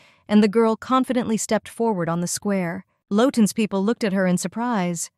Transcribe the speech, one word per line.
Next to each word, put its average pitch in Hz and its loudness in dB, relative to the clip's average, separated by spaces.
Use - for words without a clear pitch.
and 208 6
the 220 4
girl 220 2
confidently 247 0
stepped - -2
forward 202 -2
on 170 -2
the 175 -2
square. 185 -4
Lotan's 226 2
people 196 -2
looked 233 -2
at 196 -2
her 190 0
in 180 2
surprise. 185 -4